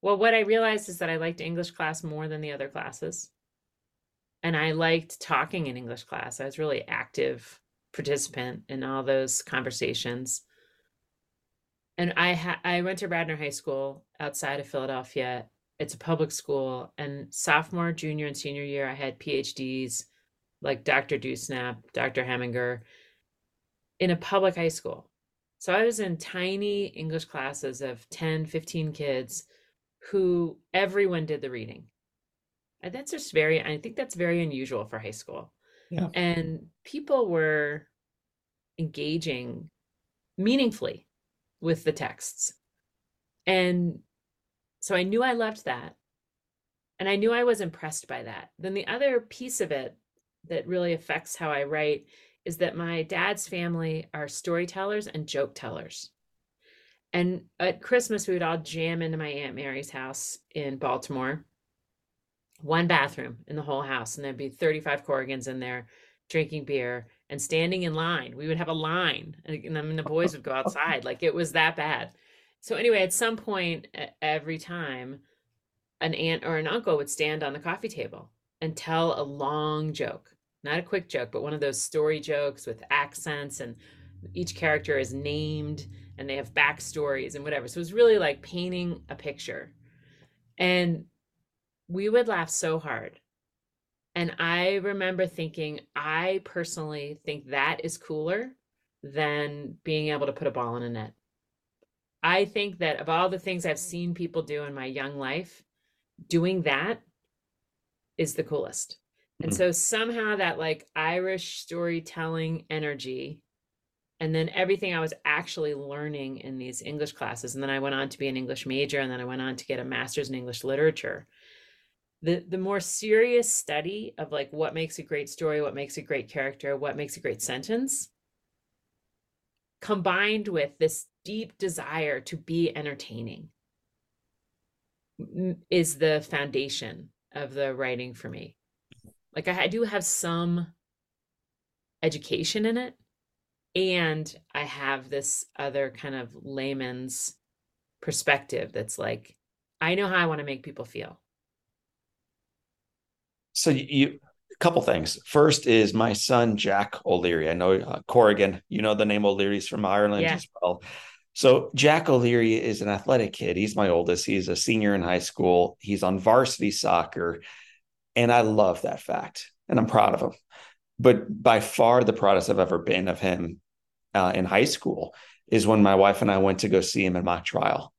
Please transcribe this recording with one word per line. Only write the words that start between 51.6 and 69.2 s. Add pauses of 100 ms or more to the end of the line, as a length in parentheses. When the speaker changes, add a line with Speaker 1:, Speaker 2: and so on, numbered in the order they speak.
Speaker 1:
write (400)
is
that
my
dad's
family
are
storytellers
and
joke
tellers. (1040)
And (160)
at
Christmas,
we
would
all
jam
into
my
Aunt
Mary's
house (160)
in
Baltimore. (1160)
One
bathroom (100)
in
the
whole
house.
And
there'd
be
thirty-five
Corrigans
in
there (420)
drinking
beer (200)
and
standing
in
line.
We
would
have
a
line, (100)